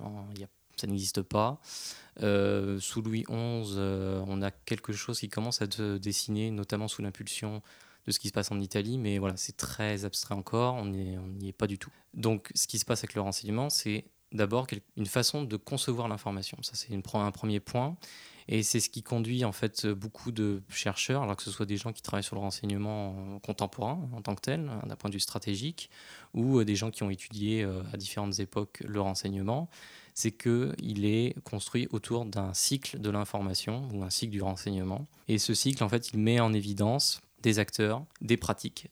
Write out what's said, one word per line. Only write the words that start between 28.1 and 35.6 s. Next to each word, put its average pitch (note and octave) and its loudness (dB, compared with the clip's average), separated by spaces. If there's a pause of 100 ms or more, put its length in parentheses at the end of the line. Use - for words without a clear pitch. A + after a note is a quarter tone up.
époques G2+ -4
le G#2 0
renseignement, G2 0 (460)
c'est - 2
qu'il A#2 2
est A2+ 4
construit A#2+ -2
autour A#2 0
d'un G2 -2
cycle - 0
de G#2 0
l'information, G#2 0
ou G2+ -2
un F#2 -2
cycle A2 0
du G2+ 0
renseignement. F#2+ 0 (220)
Et A2 6
ce G#2 4
cycle, C3+ 4